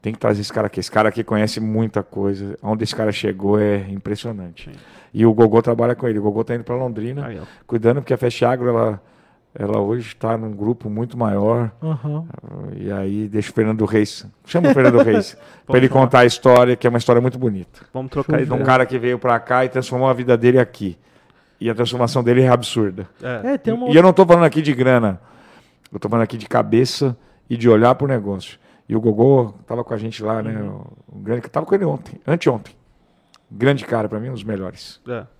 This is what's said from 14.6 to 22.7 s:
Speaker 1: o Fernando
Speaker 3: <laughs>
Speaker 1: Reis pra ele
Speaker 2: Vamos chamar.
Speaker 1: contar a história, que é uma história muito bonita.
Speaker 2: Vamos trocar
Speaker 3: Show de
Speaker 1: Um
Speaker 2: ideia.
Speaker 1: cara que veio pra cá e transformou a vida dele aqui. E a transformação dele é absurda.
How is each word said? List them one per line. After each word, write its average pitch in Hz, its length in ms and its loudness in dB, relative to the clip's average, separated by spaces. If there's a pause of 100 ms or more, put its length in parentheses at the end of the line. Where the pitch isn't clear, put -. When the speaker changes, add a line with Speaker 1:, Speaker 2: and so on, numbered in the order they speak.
Speaker 1:
o 131 40 4
Fernando 123 260 4
Speaker 3:
<laughs> - 20 4
Speaker 1:
Reis 107 360 0 (260)
pra 127 140 2
ele 131 80 6
Speaker 2:
Vamos - 20 2
chamar. 135 180 4
Speaker 1:
contar 123 120 4
a 123 80 8
história, 123 500 4
que - 100 -2
é 120 40 6
uma 120 80 -2
história 120 240 2
muito 127 160 -4
bonita. 104 420 -6 (140)
Speaker 2:
Vamos 131 160 -10
trocar 147 280 -4
Speaker 3:
Show 131 60 0
de - 80 -6
Speaker 1:
Um 127 40 -2
Speaker 2:
ideia. 135 100 -2
Speaker 1:
cara 131 180 4
que 127 140 -4
veio 120 200 -2
pra 120 220 0
cá 127 240 0
e 127 60 -4
transformou 131 380 -2
a 131 40 2
vida 123 240 2
dele 123 220 4
aqui. 101 400 -2 (600)
E 113 120 -4
a 110 40 -4
transformação 120 480 -2
dele 123 200 4
é 127 60 4
absurda. 107 600 -2 (140)